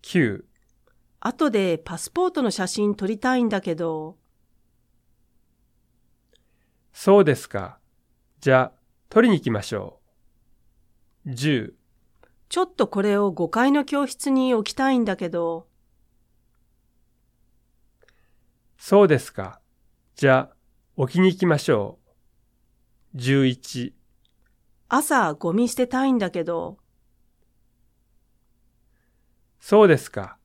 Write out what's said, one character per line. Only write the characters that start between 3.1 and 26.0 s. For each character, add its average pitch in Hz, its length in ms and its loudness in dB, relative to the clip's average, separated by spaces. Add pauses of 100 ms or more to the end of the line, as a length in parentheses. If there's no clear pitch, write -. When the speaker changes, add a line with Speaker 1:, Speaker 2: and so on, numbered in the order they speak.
Speaker 2:
た 254 180 0
い 247 80 0
ん 226 40 0
だ 202 120 -2
け 175 140 -6
ど。 160 420 -8 (2750)
Speaker 1:
そ 202 280 4
う 190 40 6
で 143 100 2
す - 140 -10
か。 98 300 -10 (640)
じ 135 120 2
ゃ 127 220 2
あ、 - 60 -20 (280)
撮 220 120 2
り 247 80 4
に 185 100 2
行 - 60 -8
き 120 60 -4
ま 104 120 -4
し - 120 -10
ょ 95 260 -10 (1300)
う。 135 80 -10
十。 127 400 -2 (760)
Speaker 2:
ち - 100 -4
ょ 370 40 2
っ 370 120 -4
と 202 140 0
こ 196 140 -4
れ 202 140 0
を 202 140 0
五 165 180 -4
階 247 220 2
の 285 140 2
教 285 220 -2
室 - 240 -6
に 262 240 2
置 214 180 -4
き - 20 -12
た 269 160 0
い 254 80 2
ん 233 60 0
だ 196 120 -4
け 180 120 -8
ど。 165 400 -6 (3000)
Speaker 1:
そ 202 260 4
う 180 40 4
で 143 100 4
す - 140 -8
か。 95 280 -14 (560)
じ 139 120 2
ゃ 131 240 4
あ、 - 40 -20 (400)
置 131 180 -4
き 175 60 2
に 185 100 6
行 180 80 -8
き 185 80 0
ま 156 120 2
し - 120 -4
ょ 104 280 -2 (1160)
う。 135 40 -12
十 135 280 2
一。 127 480 -6 (960)
Speaker 2:
朝 247 460 0
ゴ 165 180 -4
ミ 233 160 0
捨 - 60 -8
て 247 120 0
た 254 180 -2